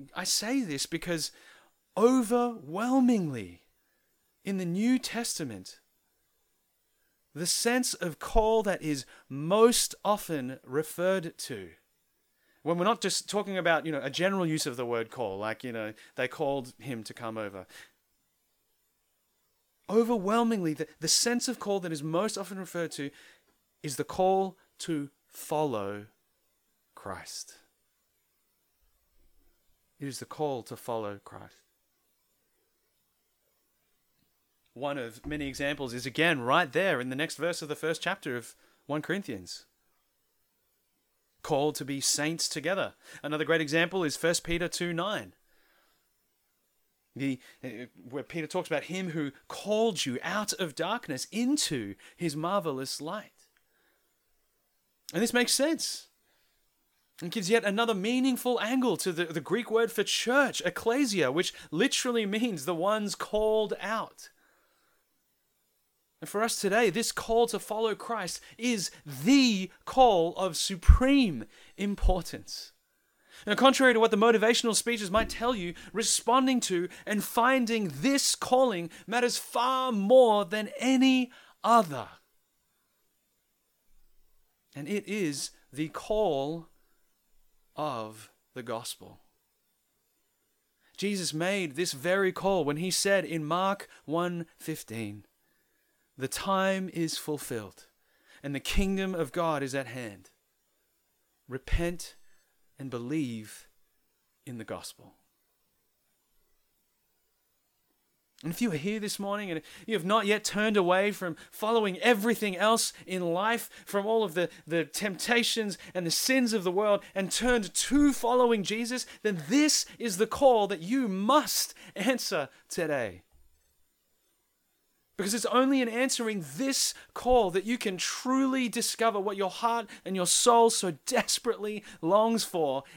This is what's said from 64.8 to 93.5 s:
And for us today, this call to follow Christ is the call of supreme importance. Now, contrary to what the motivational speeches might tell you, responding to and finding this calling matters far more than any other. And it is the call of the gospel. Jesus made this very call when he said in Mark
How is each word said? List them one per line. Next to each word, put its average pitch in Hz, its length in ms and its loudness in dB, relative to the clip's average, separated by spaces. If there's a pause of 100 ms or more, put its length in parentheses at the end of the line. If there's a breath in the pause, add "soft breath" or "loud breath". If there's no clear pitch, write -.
And 151 80 -12
for 208 140 -2
us 226 180 -2
today, 208 300 2
this 220 220 -2
call 233 340 2
to 226 120 -4
follow 220 360 -2
Christ 190 460 -6 (160 loud breath)
is 226 340 0 (160 loud breath)
the 190 640 4 (140 soft breath)
call 196 520 6
of 185 200 -2
supreme 208 880 6 (320 loud breath)
importance. 185 960 -2 (720 loud breath)
Now, 208 80 0
contrary 262 400 6
to 226 60 4
what 226 100 6
the 220 60 2
motivational 226 580 4
speeches 208 380 -2
might 220 160 2
tell 240 260 -2
you, 175 200 -6 (180 loud breath)
responding 247 680 2
to 180 260 -2 (180 loud breath)
and 202 160 0
finding 233 800 2
this 277 340 2
calling 226 560 2 (160 loud breath)
matters 240 320 0
far 262 540 0
more 214 520 8
than 208 260 -6 (100)
any 254 500 4 (320 loud breath)
other. 170 460 4 (2750)
And 143 140 -12
it 202 180 -4
is 175 460 -4 (200 soft breath)
the 151 160 -6
call 165 800 -2 (1080)
of 110 560 -8 (220)
the 127 100 -12
gospel. 117 560 -10 (1800 soft breath)
Jesus 190 360 -2
made 170 440 -2
this 175 160 -2
very 185 400 0
call 185 320 0
when 147 140 -2
he 180 120 -2
said 196 340 2
in 160 200 -4
Mark 185 420 0 (180 loud breath)